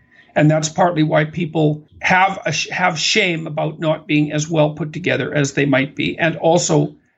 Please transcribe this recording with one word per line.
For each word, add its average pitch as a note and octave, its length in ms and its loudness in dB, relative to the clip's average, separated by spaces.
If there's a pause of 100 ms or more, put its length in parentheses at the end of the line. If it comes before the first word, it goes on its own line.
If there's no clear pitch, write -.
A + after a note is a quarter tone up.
(340)
And D#3 160 6
that's D#3 200 0
partly F3 320 2
why D#3 240 2
people D#3 600 -2 (140)
have F#3 460 2
a D#3+ 60 -2
sh-, - 180 -4
have F3 280 -2
shame E3+ 480 0
about D3+ 340 -6
not D#3 260 -2
being D3+ 260 0
as D3+ 160 -2
well D3+ 220 2
put D#3 240 -8
together B2+ 400 -2
as C#3 180 0
they C#3+ 140 0
might C3+ 280 0
be, D#3 240 -4
and D#3+ 180 0
also D#3+ 600 2 (220)